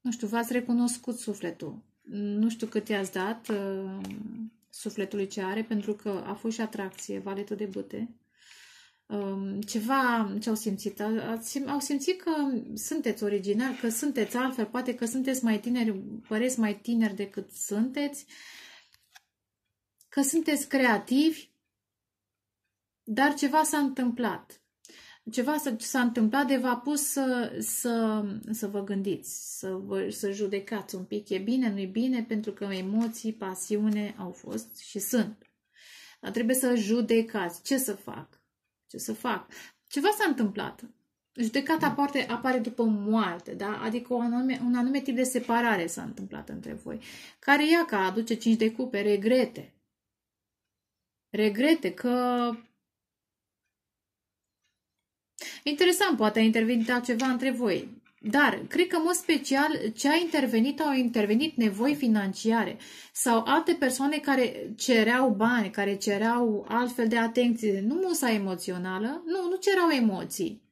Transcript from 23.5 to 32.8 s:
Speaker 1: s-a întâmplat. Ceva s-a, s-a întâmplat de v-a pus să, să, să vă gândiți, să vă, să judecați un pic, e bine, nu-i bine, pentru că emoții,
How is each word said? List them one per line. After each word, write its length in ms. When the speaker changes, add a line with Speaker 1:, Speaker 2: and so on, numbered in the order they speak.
Speaker 1:
s-a 160
întâmplat. 840
Ceva 260
s-a, 220
s-a 220
întâmplat 460
de 100
v-a 200
pus 240
să, 600
să, 640
să 160
vă 180
gândiți, 760
să 100
vă, 420
să 200
judecați 640
un 100
pic, 240
e 100
bine, 320
nu-i 160
bine, 380
pentru 280
că 120
emoții, 680